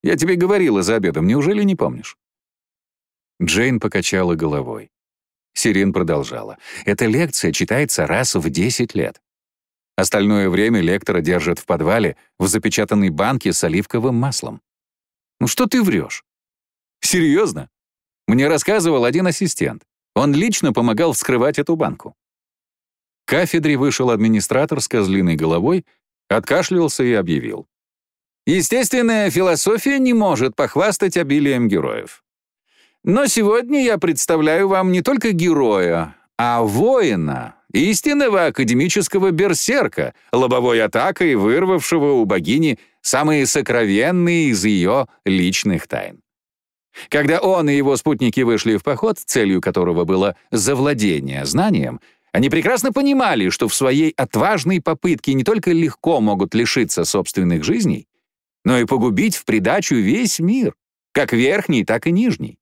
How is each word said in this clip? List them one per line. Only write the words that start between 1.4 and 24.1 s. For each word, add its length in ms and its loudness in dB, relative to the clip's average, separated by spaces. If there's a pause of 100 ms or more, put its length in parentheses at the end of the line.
не 100 4
помнишь?» 420 -6 (1300)
Джейн 380 0
покачала 560 0
головой. 540 -4 (680)
Сирин 380 0
продолжала. 640 -4 (260)
«Эта 220 -2
лекция 440 -2
читается 560 -2
раз 280 -2
в 160 -2
десять 440 -2
лет. 280 -6 (760)
Остальное 540 0
время 300 2
лектора 420 -2
держат 360 -2
в 60 -18
подвале 520 -2 (220)
в 80 -2
запечатанной 640 0
банке 460 -2
с 100 -4
оливковым 520 -2
маслом». 440 -4 (800)
«Ну 60 0
что 200 0
ты 160 0
врешь?» 420 -2 (760)
«Серьезно? 680 0 (560)
Мне 220 2
рассказывал 580 2
один 200 2
ассистент. 580 -4 (300)
Он 200 2
лично 400 0
помогал 380 2
вскрывать 460 0
эту 160 0
банку». 400 -6 (1120)
К 60 -10
кафедре 480 0
вышел 320 0